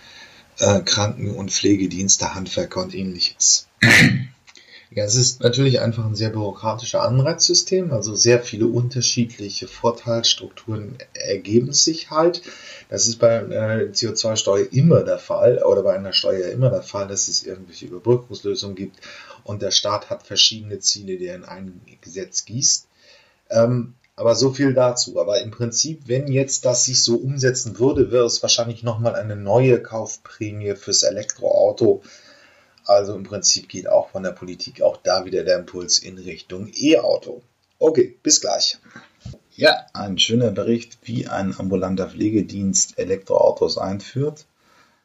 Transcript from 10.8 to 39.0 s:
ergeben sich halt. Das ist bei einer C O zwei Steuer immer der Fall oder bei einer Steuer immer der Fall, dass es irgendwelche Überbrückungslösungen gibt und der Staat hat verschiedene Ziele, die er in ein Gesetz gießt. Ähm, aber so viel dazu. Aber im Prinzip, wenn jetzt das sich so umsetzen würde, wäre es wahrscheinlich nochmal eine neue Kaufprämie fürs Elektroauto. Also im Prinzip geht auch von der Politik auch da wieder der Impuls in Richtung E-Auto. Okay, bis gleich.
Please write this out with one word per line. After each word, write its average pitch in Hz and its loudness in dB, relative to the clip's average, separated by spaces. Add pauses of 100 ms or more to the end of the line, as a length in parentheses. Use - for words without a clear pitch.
ergeben 107 0
sich - 0
halt. 170 2 (460)
Das 98 -2
ist 113 -2
bei 117 6
einer 107 -2
C 113 -2
O 104 -4
zwei 110 -2
Steuer 98 2
immer 135 6
der 90 0
Fall 107 2
oder 98 4
bei 98 2
einer 95 -6
Steuer 95 0
immer 123 2
der 92 -2
Fall, 101 -8
dass 98 -4
es - -4
irgendwelche 92 -14
Überbrückungslösungen 101 -4
gibt 95 -12 (420)
und 104 -10
der 98 -4
Staat 104 -4
hat - -10
verschiedene 104 -4
Ziele, 98 -4
die 90 -10
er 90 -12
in 90 -20
ein 90 -16 (180)
Gesetz 92 -10
gießt. - -2 (640)
Ähm, 120 2 (200)
aber 113 2
so 135 2
viel 139 2
dazu. 123 2
Aber 101 0
im 110 -10
Prinzip, 120 -4
wenn 135 -2
jetzt 135 0
das 123 2
sich 127 0
so 117 2
umsetzen 127 -2
würde, 123 2
wäre 120 4
es - -2
wahrscheinlich 117 -2
nochmal 113 -2
eine 104 -6
neue 113 4
Kaufprämie 104 -8
fürs - -2
Elektroauto. - 2 (840)
Also 101 4
im 95 -10
Prinzip 98 -2
geht 95 -10
auch 101 2
von 95 -8
der 92 -4
Politik - -12
auch - 2
da 92 -2
wieder 90 -4
der 90 2
Impuls 90 -2
in 92 -10
Richtung 92 -12
E-Auto. - 0 (380)
Okay, - 2
bis 151 2
gleich. - -4 (760)